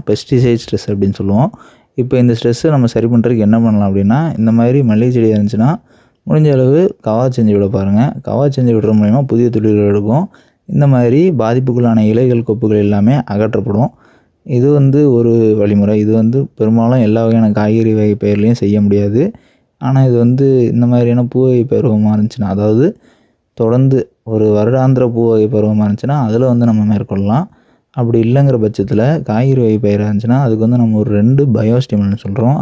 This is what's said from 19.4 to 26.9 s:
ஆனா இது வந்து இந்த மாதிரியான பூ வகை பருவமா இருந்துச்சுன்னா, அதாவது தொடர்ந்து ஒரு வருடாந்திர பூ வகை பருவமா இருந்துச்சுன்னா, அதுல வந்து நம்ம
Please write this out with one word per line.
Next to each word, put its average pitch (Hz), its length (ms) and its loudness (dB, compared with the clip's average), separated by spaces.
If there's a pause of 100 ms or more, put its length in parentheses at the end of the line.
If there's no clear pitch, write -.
ஆனா 135 280 0
இது 120 160 2
வந்து 127 220 2 (280)
இந்த 120 180 0
மாதிரியான 120 400 0
பூ 127 120 -2
வகை 127 260 2
பருவமா 107 460 0
இருந்துச்சுன்னா, 104 400 -4
அதாவது 107 300 0 (720)
தொடர்ந்து 127 400 0 (320)
ஒரு 107 160 0 (100)
வருடாந்திர 127 560 0
பூ 117 160 0
வகை 110 240 2
பருவமா 107 320 0
இருந்துச்சுன்னா, 127 400 -4
அதுல 120 260 0
வந்து 120 180 0
நம்ம 107 200 0